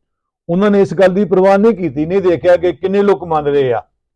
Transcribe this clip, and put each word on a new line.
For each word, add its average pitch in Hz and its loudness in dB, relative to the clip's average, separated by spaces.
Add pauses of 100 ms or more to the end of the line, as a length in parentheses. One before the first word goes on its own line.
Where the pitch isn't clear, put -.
(480)
ਉਹਨਾਂ 190 0
ਨੇ 202 2
ਇਸ 190 -2
ਗੱਲ 185 2
ਦੀ 202 0
ਪਰਵਾਹ 190 2
ਨਹੀਂ 220 2
ਕੀਤੀ, 156 -4
ਨਹੀਂ 190 -2
ਦੇਖਿਆ 175 2
ਕਿ 175 -2
ਕਿੰਨੇ 196 -2
ਲੋਕ 190 0
ਮੰਨ 156 -4
ਰਹੇ 143 0
ਆ, 107 -2 (360)